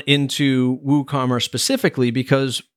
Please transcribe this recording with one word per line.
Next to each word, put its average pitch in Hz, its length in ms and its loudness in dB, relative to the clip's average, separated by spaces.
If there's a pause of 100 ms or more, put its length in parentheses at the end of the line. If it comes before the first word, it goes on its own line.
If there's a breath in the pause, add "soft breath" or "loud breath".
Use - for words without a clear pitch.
into 135 800 2
WooCommerce 131 580 0
specifically 135 680 0
because 135 520 -2 (140)